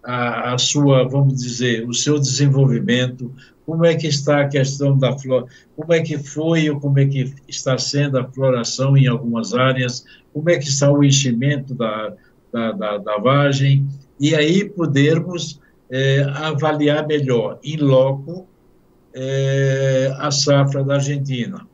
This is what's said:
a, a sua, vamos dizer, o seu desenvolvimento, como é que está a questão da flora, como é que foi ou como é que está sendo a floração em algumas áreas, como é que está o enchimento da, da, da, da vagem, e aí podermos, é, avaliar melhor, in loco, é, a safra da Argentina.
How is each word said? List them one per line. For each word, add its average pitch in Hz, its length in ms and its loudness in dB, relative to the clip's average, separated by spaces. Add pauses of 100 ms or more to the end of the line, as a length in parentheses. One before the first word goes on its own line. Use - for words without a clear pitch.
a, 123 520 -4
a 123 40 -2
sua, 139 480 2
vamos 135 340 0
dizer, 120 480 -4
o 120 60 -6
seu 147 240 0
desenvolvimento, 127 1120 0 (320)
como 165 200 0
é 165 100 6
que 143 120 -2
está 147 340 0
a 139 80 0
questão 139 480 0
da 127 220 2
flora, 127 280 -2 (300)
como 156 160 -4
é 165 80 4
que 151 180 -4
foi 156 520 -2
ou 139 100 -4
como 139 180 2
é 139 80 4
que 135 260 -2 (140)
está - 300 -4
sendo 139 420 -2
a 117 60 -2
floração 131 720 0
em 131 100 6
algumas 117 480 -2
áreas, 127 500 0 (280)
como 151 180 -2
é 160 80 2
que 139 100 -6
está 143 220 2
o 143 140 6
enchimento 131 720 0
da, 110 380 -6 (400)
da, 113 200 -4
da, 104 260 -4
da 104 200 -4
vagem, 139 680 2 (320)
e 151 160 2
aí 170 340 2
podermos, 156 920 0 (300)
é, 135 320 0
avaliar 147 840 0
melhor, 131 560 -2
in 156 140 -8
loco, 139 680 0 (680)
é, 135 1040 0
a 147 120 -4
safra 139 520 2
da 139 120 0
Argentina. 135 800 -4